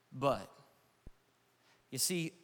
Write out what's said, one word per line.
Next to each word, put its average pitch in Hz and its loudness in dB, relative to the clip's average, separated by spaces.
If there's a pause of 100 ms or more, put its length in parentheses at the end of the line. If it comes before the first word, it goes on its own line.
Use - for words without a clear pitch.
(100)
but. 127 0 (1400)
You 131 -6
see, 165 2 (120)